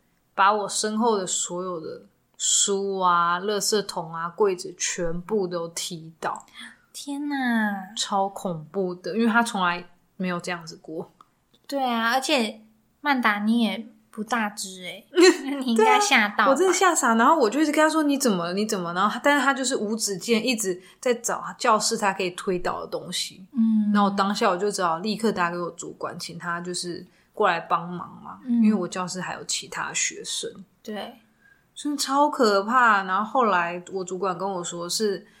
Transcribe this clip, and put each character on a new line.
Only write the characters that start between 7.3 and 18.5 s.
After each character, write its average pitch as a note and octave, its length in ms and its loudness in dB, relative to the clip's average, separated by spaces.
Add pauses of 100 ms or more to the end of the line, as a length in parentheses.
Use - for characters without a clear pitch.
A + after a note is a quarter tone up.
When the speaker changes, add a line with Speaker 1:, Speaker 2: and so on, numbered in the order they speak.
Speaker 1:
超 G3 320 0
恐 F3 420 -6
怖 F3+ 240 -2
的！ F3+ 220 -8
因 A3+ 80 4
为 - 60 4
他 A#3 120 4
从 G3+ 200 -2
来 F3 200 0 (320)
没 F#3 120 -4
有 F3+ 120 -2
这 F3+ 120 -6
样 E3+ 140 -8
子 E3 120 -16
过。 D#3+ 340 -12 (540)
Speaker 2:
对 C#4 180 -4
啊， A#3 300 0
而 C4+ 80 2
且 C4 400 0 (400)
曼 C#4 200 2
达 G#3 180 2
你 A3 220 2
也 G#3+ 260 0 (220)
不 G#3+ 140 -10
大 A3 260 -2
只 F#3+ 340 -10
欸， F3+ 280 -12
Speaker 1:
<laughs> C#4+ 480 4
Speaker 2:
你 B3+ 140 -2
应 A3+ 40 2
该 G#4+ 220 6
吓 A#3 300 4
到 - 80 -6
吧？ G#3+ 80 4
Speaker 1:
对 - 0 -
啊， - 40 6
我 C4+ 60 4
真 F#4 120 4
的 F4+ 60 4
吓 F4+ 220 4
傻， B3 180 2
然 A3+ 140 4
后 E4 100 6
我 B3+ 100 4
就 A3+ 120 0
一 D#4 60 4
直 D4 60 2
跟 D4+ 120 4
他 D#4 40 6
说 D#4 160 2
：“你 C#4+ 140 2
怎 C4 140 2
么 F3 140 -2
了？ F3 80 -4